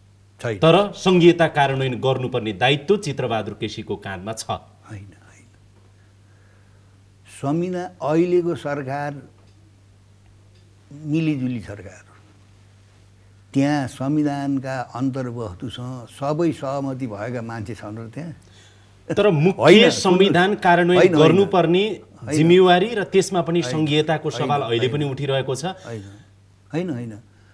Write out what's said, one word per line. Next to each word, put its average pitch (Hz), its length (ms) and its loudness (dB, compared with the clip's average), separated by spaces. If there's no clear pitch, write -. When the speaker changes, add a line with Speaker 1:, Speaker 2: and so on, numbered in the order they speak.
Speaker 1:
छैन। 113 160 -6
Speaker 2:
तर 185 360 4
सङ्घीयता 170 540 4
कार्यान्वयन 135 460 -2
गर्नुपर्ने 123 600 -2
दायित्व 143 440 0
चित्रबहादुर 113 560 -6
केसीको 107 420 -10
काँधमा 95 380 -12
छ। - 160 -12
Speaker 1:
होइन, - 560 -12
होइन। - 20 -20
संविधान, 175 480 -4
अहिलेको 170 540 0
सरकार 143 680 -8
मिलिजुली 147 680 -4
सरकार 98 500 -16
हो। - 60 -20
त्यहाँ 139 340 0
संविधानका 139 960 -4
अन्तर्वस्तुसँग 123 1300 -8
सबै 151 440 -2
सहमति 135 560 -6
भएका 113 340 -8
मान्छे 113 340 -10
छन् 107 220 -14
र 113 180 -14
त्यहाँ? 165 180 -12
Speaker 2:
तर 202 120 4
मुख्य 165 320 2
Speaker 1:
होइन, 185 280 8
Speaker 2:
संविधान 180 540 4
Speaker 1:
सुन्नुहोस्। 202 200 -2
Speaker 2:
कार्यान्वयन 175 360 4
Speaker 1:
होइन, 180 160 6
होइन। 156 120 8
Speaker 2:
गर्नुपर्ने 185 600 4
Speaker 1:
होइन। - 500 -8
Speaker 2:
जिम्मेवारी 180 580 6
र 202 80 -2
त्यसमा 185 380 0
पनि 170 180 0
Speaker 1:
होइन। 131 120 -2
Speaker 2:
सङ्घीयताको 151 580 0
Speaker 1:
होइन, 143 160 -4
Speaker 2:
सवाल 143 160 0
अहिले 117 260 0
Speaker 1:
होइन। 123 40 -2
Speaker 2:
पनि 147 200 -2
उठिरहेको 135 440 -4
छ। 135 100 -8
Speaker 1:
होइन, 117 380 -10
होइन, 175 160 -4
होइन। 120 260 -10